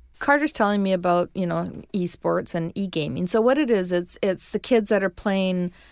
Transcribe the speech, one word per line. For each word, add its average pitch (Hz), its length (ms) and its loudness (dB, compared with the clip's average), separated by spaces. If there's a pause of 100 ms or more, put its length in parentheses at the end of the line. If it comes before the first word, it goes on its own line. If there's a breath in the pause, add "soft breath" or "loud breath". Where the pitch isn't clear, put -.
(180)
Carter's 294 340 2
telling 202 300 2
me 190 100 0
about, 175 420 2
you 185 120 -2
know, 170 240 -4 (240)
esports 175 600 -2
and 165 200 -4
e-gaming. 175 540 -4
So 220 120 2
what 247 160 4
it 294 140 0
is, 185 220 2
it's, 175 280 -2
it's 190 300 0
the 214 80 -4
kids 220 320 2
that 202 120 4
are 196 80 0
playing, 185 640 -2 (200 soft breath)